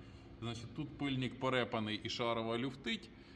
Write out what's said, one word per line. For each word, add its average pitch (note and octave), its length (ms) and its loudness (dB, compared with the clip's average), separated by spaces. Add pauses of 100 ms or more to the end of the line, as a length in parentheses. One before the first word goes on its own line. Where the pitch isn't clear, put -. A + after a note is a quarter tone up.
(400)
Значить, A2+ 360 -4
тут D3 220 -4
пильник C3 360 2
порепаний A2+ 680 4
і A2+ 40 -2
шарова A#2 500 2
люфтить, C#3 520 -2 (260)